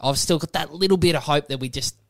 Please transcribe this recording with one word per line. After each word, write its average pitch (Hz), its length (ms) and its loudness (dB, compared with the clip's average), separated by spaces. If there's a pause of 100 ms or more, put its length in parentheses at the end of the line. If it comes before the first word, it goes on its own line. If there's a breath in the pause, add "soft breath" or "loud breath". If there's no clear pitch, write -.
I've 135 180 0
still 170 180 2
got 165 160 -6
that 165 200 -4
little 190 240 2
bit 170 180 2
of 139 80 -4
hope 147 240 0
that 135 120 -8
we 127 100 -6
just - 260 -8 (140)